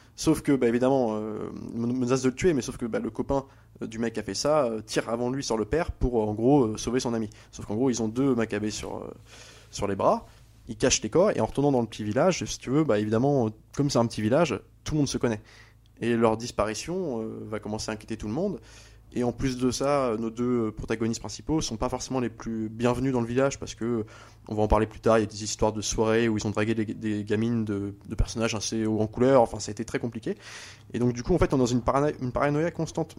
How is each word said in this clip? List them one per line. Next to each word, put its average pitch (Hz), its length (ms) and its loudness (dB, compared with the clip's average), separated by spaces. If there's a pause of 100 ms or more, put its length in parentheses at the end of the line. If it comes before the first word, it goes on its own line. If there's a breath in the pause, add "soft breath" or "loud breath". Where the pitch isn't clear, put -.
(160 soft breath)
Sauf 156 260 2
que, 147 100 2
bah, 127 160 4
évidemment, 123 480 2
euh, 107 340 -6 (220)
men-, 117 260 -2
menace 127 240 2
de 131 60 2
le 127 80 0
tuer, 180 180 2
mais 123 80 2
sauf 127 140 -8
que, 123 100 -4
bah, 110 140 -2
le 113 100 -4
copain, 135 360 -2 (360 soft breath)
euh, 113 60 -8
du 110 100 -10
mec 113 160 -2
qui 110 60 -4
a - 20 -8
fait 101 100 -6
ça, 147 340 2
euh, 110 140 -4
tire 110 280 -2
avant 117 200 0
lui 135 140 -4
sur 117 140 -2
le 107 80 0
père 151 260 -2
pour, 120 320 0
euh, 107 40 0
en 107 80 -2
gros, 127 280 6
euh, 110 140 0
sauver 123 240 -2
son 123 140 -2
ami. 110 160 -2 (200 loud breath)
Sauf - 160 -14
qu'en 101 80 -6
gros, 127 160 2
ils 117 100 -2
ont 113 60 0
deux 131 300 0
Maccabées 107 340 -2
sur, - 280 -8
euh, - 120 -12 (640 loud breath)
sur - 160 -4
les 98 80 -2
bras, 156 280 2 (440 loud breath)
ils 110 80 -10
cachent - 260 2
les 107 80 -6
corps, 185 260 4
et - 40 0
en 110 60 2
retournant 139 260 2
dans 123 80 4
le 113 80 -2
petit 110 160 -10
village, 131 400 2
si 104 160 -8
tu - 100 -8
veux, 151 140 4
bah, 107 160 4
évidemment, 113 480 2
euh, - 20 0 (260)
comme 143 140 2
c'est 131 80 2
un 117 80 4
petit 113 160 -4
village, 123 340 4 (280)
tout - 100 -2
le 156 40 2
monde 139 100 2
se 123 100 -4
connaît. 113 240 0 (580 loud breath)
Et 117 140 0
leur 113 220 4
disparition, 120 840 -4
euh, 110 200 -8 (100)
va 107 80 -4
commencer 107 320 -6
à 110 40 -4
inquiéter 107 220 -8
tout 110 120 -8
le 107 60 -4
monde. 170 260 -2 (560 loud breath)
Et 123 60 0
en 120 80 2
plus 127 280 -4
de 127 120 2
ça, 135 360 0
euh, 113 100 0
nos 113 140 -4
deux, 120 360 0
euh, 107 60 -2
protagonistes 113 480 -2
principaux 147 400 -4
sont 117 160 -4
pas 127 120 -2
forcément 127 300 -4
les 120 120 -2
plus 110 380 -6
bienvenus 120 440 0
dans 123 80 2
le 117 80 -2
village 131 320 0
parce - 160 -10
que, - 80 -6
euh, 117 220 -2 (420 loud breath)
on 107 80 -4
va 107 80 2
en - 20 4
parler 107 220 4
plus - 100 -16
tard, 113 200 4
il - 20 6
y 107 40 2
a 104 40 -2
des 107 160 -10
histoires 107 280 0
de 104 80 -6
soirées 113 480 2
où 110 80 0
ils 104 120 -2
ont - 20 0
dragué 107 240 0
des, 110 100 0
des 107 380 -4
gamines 110 420 0
de, 101 300 -4 (140)
de 113 80 -8
personnages 113 400 0
assez 110 300 -2
hauts 110 140 2
en 110 60 4
couleur, 123 340 6
enfin 110 200 2
ça - 100 -8
a - 20 -8
été 113 120 -6
très - 160 -4
compliqué. 120 360 -6 (560 loud breath)
Et 120 60 -4
donc 123 140 2
du 120 100 -8
coup - 100 0
en 170 60 4
fait 175 160 2
on 139 40 4
est - 20 4
dans 123 60 6
une 120 160 0
parano-, 139 380 0
une 127 120 -4
paranoïa 147 400 2
constante, - 460 -4